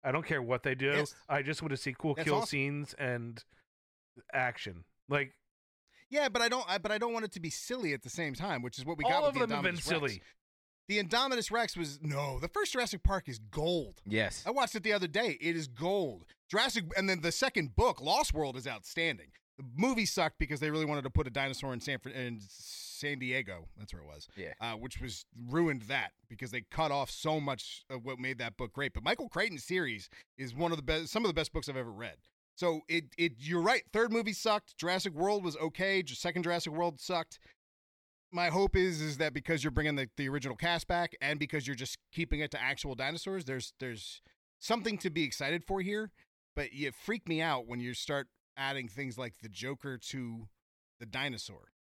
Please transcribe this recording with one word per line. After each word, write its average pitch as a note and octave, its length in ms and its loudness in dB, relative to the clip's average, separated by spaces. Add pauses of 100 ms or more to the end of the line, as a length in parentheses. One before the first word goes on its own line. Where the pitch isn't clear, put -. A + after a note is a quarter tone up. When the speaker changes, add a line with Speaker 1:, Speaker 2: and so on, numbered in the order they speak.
Speaker 1:
I C3 100 0
don't D3+ 120 0
care D3+ 160 2
what A#2+ 220 2
they C3 120 2
do. C3 120 0
Speaker 2:
Yes. C#3+ 280 2 (140)
Speaker 1:
I C#3+ 140 2
just C#3+ 180 -2
want D#3+ 120 -2
to C3 40 0
see C3 220 -4
cool D3+ 160 2
Speaker 2:
That's D#3 100 -2
Speaker 1:
kill D3+ 120 4
Speaker 2:
awesome. A3+ 100 2
Speaker 1:
scenes C#3+ 520 -2
and A#2+ 460 -4 (880)
action. A#2 520 -2 (260)
Like, C#3 240 0 (720)
Speaker 2:
Yeah, C#4+ 220 4
but A3+ 120 2
I A#3 60 6
don't, B3 200 2
I, F#3+ 100 2
but G#3 120 -2
I G#3+ 80 4
don't A#3 140 0
want A3+ 140 0
it - 60 -6
to F3+ 80 -8
be E3 100 -2
silly A#3 420 -2
at C3+ 100 -2
the C3 80 -12
same D#3 240 -2
time, D#3 280 -2
which B2 160 -6
is C3 80 -8
what E3 120 -2
we D3 60 0
Speaker 1:
all B3 60 4
Speaker 2:
got C#4 140 6
Speaker 1:
of C#4+ 100 4
Speaker 2:
with B3 140 2
the A3 60 0
Speaker 1:
them F3+ 100 0
have F3+ 100 2
Speaker 2:
Indominus D#3+ 140 -4
Speaker 1:
been D#3+ 120 4
Speaker 2:
Rex. C3+ 120 2
Speaker 1:
silly. F#2 100 -10 (680)
Speaker 2:
The G#3 140 2
Indominus A#3 500 2
Rex A3+ 240 0
was, D3 260 -4
no, C#3+ 380 -2
the E3+ 80 -2
first G#4 240 0
Jurassic A#3 300 -2
Park F#3+ 260 4
is A#2 100 -8
gold. D3 680 -2
Speaker 3:
Yes. G#2 400 0
Speaker 2:
I G3 60 0
watched C4 220 2
it G#3 100 -2
the G#3+ 100 4
other F#3 120 2
day. F#3+ 340 0
It E3+ 140 2
is D#3 140 -2
gold. C3+ 560 0 (260)
Jurassic, A3 340 2 (120)
and F#3+ 120 2
then F#3 120 2
the E3+ 100 2
second E3+ 460 2
book, A3+ 240 6
Lost F3 340 4
World, C#3+ 220 0
is B2 100 -6
outstanding. B2 600 -2 (300)
The C3+ 60 -12 (120)
movie A3+ 300 4
sucked D#3+ 320 2
because D3 220 0
they D3+ 100 2
really D#3 160 2
wanted D3 180 0
to C3 60 -2
put C#3+ 160 4
a B2+ 40 -8
dinosaur C3+ 440 -2
in A#2 60 -4
San C3 200 -4
Fran-, C3+ 160 -12
in A#2+ 240 -6
San - 800 -8
Diego. A2+ 480 -2 (100)
That's - 140 -12
where E2+ 100 -10
it D2 60 -16
was. D2 260 -16
Speaker 3:
Yeah. E2+ 260 -8
Speaker 2:
Uh, A#2 120 -4
which A#2 280 -8
was, B2 260 -8 (220)
ruined D3 340 2
that A2 280 -2 (180)
because A#2 220 -10
they A#2+ 200 -4
cut D#3+ 200 2
off C#3 200 2
so D#3 300 0
much C#3 480 -4
of B2+ 160 -8
what C3 140 -6
made B2+ 200 -4
that A2+ 180 -4
book A#2+ 160 -6
great. C#3 220 -2
But A2 100 -4
Michael A#3 240 0
Crichton's F3 360 -2
series C3+ 440 0 (300)
is B2+ 180 -6
one E3 160 2
of E3 60 0
the C#3+ 40 -6
best, D#3 260 0
some A3+ 160 0
of G#3 40 6
the E3 60 2
best D#3 180 0
books D3+ 160 -4
I've C3+ 80 -4
ever A#2+ 160 -4
read. G2 240 -10 (400)
So E3 320 2
it, D#3+ 160 2 (120)
it, E3 220 2
you're E3 240 2
right. A3 200 4 (100)
Third A3 200 4
movie A3 200 2
sucked. G#3 440 0
Jurassic F3+ 380 0
World G3 300 2
was D3+ 140 -2
okay. F#3 440 2
Ju-, C3+ 140 -6
second F3 260 0
Jurassic E3+ 300 0
World E3 280 0
sucked. - 380 -2 (920)
My F3 160 4
hope F#3+ 280 6
is, F3+ 240 6
is D3+ 180 -2
that D3+ 160 2
because C#3+ 300 0
you're D3+ 80 2
bringing D3+ 240 2
the, C3+ 200 0
the C#3 120 0
original C3+ 280 -2
cast E3+ 300 0
back F3 340 0
and D3 180 0
because D3 280 -2
you're C#3 100 -2
just B2+ 220 -6 (140)
keeping D3+ 280 0
it D3 120 -2
to A#2 100 -4
actual C3+ 320 -2
dinosaurs, D#3+ 500 -4
there's, B2+ 360 -4
there's A#2+ 420 -10 (380)
something A3 380 0
to F#3 120 0
be D#3+ 140 0
excited D3 400 -2
for G3 160 -2
here. G#3 300 -2 (440)
But C#3+ 180 -4
you C#3 200 -4
freak - 360 -4
me D#3+ 140 0
out C#3 240 0
when A#2+ 140 -6
you B2 120 -4
start C#3 360 -4 (280)
adding C3+ 320 -2
things B2+ 300 -6
like A#2+ 240 -6
the A2+ 60 -12
Joker B2+ 500 -6
to A#2 480 -8 (540)
the A#2+ 60 -12
dinosaur. A#2+ 640 -6 (100)